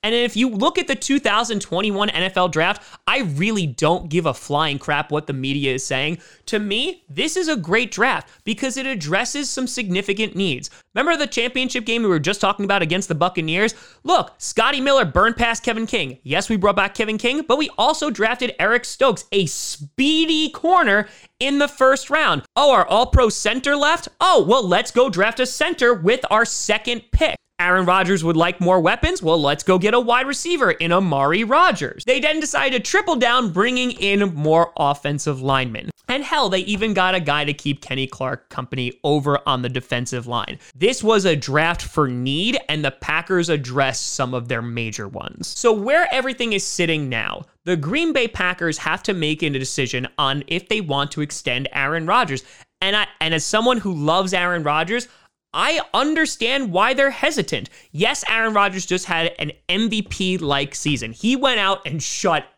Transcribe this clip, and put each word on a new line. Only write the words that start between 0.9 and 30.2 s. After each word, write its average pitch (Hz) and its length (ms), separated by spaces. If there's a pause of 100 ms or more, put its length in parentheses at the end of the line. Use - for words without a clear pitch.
two 277 240
thousand 220 400
twenty-one 202 520
N 170 120
F 190 140
L 180 100
draft, 170 360 (240)
I 240 140
really 185 440
don't 156 440
give 165 180
a 131 60
flying 143 440
crap 147 340
what 151 140
the 147 80
media 135 400
is 131 100
saying. 147 360 (260)
To 214 140
me, 214 500
this 220 260
is 359 120
a 302 100
great 202 340
draft - 380 (160)
because 254 320
it 262 80
addresses 240 640
some 262 180
significant 202 680
needs. 180 340 (240)
Remember 302 240
the 294 100
championship 247 560
game 226 200
we 208 60
were 165 100
just 180 200
talking 202 240
about 196 200
against 175 260
the 165 60
Buccaneers? 175 580 (300)
Look, - 340
Scotty 269 420
Miller 269 240
burned 196 320
past 233 280
Kevin 226 240
King. 139 340
Yes, 151 260
we 226 100
brought 196 180
back 202 180
Kevin 220 240
King, 269 240
but 285 160
we 302 200
also 294 340
drafted 226 480
Eric 226 260
Stokes, - 460
a 196 160
speedy 311 1040
corner 277 580 (300)
in 285 180
the 285 100
first 269 440
round. 240 320 (120)
Oh, 277 160
our 202 160
all-pro 247 420
center 262 460
left? 302 320 (140)
Oh, 339 260
well, 233 180
let's 180 260
go 254 180
draft 202 300
a 254 80
center 262 480
with 202 340
our 220 160
second 220 560 (100)
pick. - 240 (240)
Aaron 180 280
Rodgers 185 360
would 165 140
like 175 240
more 180 180
weapons? 233 440
Well, 160 180
let's 143 220
go 185 160
get 214 160
a 247 40
wide 247 280